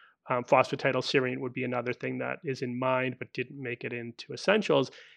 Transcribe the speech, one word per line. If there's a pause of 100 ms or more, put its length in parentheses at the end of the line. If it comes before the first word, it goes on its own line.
(280)
um,
phosphatidylserine
would
be
another
thing
that
is
in
mind
but
didn't
make
it
into
essentials. (260)